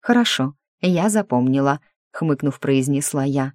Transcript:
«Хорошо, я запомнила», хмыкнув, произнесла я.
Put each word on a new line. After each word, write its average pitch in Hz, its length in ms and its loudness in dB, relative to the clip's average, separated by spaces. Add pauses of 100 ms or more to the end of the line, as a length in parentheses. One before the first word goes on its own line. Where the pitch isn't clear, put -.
«Хорошо, 233 540 0 (260)
я 180 280 0
запомнила», 139 680 0 (320)
хмыкнув, 143 480 -2
произнесла 139 640 0
я. 139 320 -2